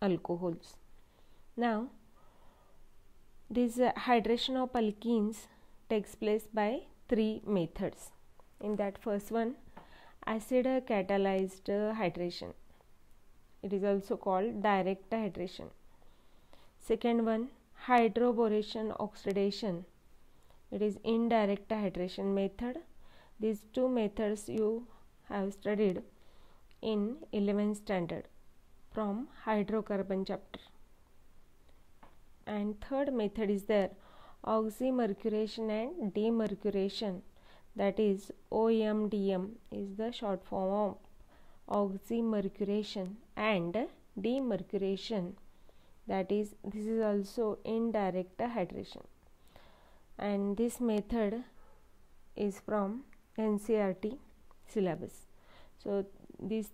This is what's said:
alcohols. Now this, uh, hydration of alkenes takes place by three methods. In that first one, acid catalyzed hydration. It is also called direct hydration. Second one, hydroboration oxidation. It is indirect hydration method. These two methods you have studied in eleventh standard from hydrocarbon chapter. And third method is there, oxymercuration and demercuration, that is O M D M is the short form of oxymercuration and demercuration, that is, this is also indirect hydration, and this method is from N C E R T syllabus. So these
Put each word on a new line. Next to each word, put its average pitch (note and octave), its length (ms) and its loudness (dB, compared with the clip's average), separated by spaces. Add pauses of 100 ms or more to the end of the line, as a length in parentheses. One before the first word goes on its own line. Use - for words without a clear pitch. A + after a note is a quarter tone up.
alcohols. F3 760 0 (800)
Now A#3 320 0 (1600)
this, A#3+ 280 2
uh, B3 180 6
hydration A#3+ 640 2
of B3 120 -4
alkenes A3 720 2 (420)
takes G#3+ 260 0
place G#3+ 380 0
by A3 280 0 (280)
three A3 380 2
methods. F#3+ 640 -2 (500)
In G#3 160 -2
that G3+ 220 -2
first G3+ 320 -4
one, A3+ 240 0 (720)
acid A#3 400 2 (200)
catalyzed G3 840 2 (260)
hydration. F3 560 -2 (1080)
It G3 100 -4
is G3 120 0
also G3 340 2
called G3+ 440 0
direct F#3+ 480 2
hydration. F#3+ 600 -4 (1080)
Second A#3 460 2
one, A3+ 240 0 (380)
hydroboration A3+ 1120 4
oxidation. G3 840 -2 (840)
It G3+ 120 -2
is G3+ 200 0
indirect A3 680 2
hydration G3 640 -2
method. A#3+ 460 -2 (600)
These G#3+ 320 0
two B3+ 160 2
methods G#3+ 600 0
you A3+ 360 0 (440)
have G3+ 240 -2
studied G3+ 480 2 (800)
in A3 340 0 (160)
eleventh G#3 460 2
standard F3 460 -2 (680)
from G#3+ 360 -2 (180)
hydrocarbon G3+ 800 0
chapter. - 340 -8 (1900)
And G#3 340 -2
third C#4 320 0
method G#3+ 380 0
is G3 140 2
there, G3+ 260 4 (560)
oxymercuration A3 1200 0
and A3+ 440 -2
demercuration, G3+ 1080 0 (520)
that G3 240 2
is G3+ 320 2 (220)
O A3 160 4
M G#3+ 400 4
D G3 240 2
M F#3+ 240 -2 (160)
is G3 240 -8
the A3+ 160 -2
short G3 320 -4
form F#3+ 280 -2
of G#3 240 0 (720)
oxymercuration G3+ 1500 0 (200)
and G#3 500 0 (340)
demercuration, G3 1120 -2 (720)
that F#3+ 240 0
is, G#3 240 0 (100)
this G#3 220 -6
is A3+ 160 2
also G#3 600 0
indirect G#3 760 0
hydration, A3 640 -4 (1120)
and G3+ 400 0
this A#3 240 0
method A3 600 0 (920)
is G3+ 300 -2
from G#3 380 0 (340)
N G#3+ 220 2
C A3 160 0
E G#3+ 60 4
R G3 120 2
T A3 240 -4 (500)
syllabus. - 600 -2 (560)
So G3+ 240 0 (340)
these G#3+ 340 -4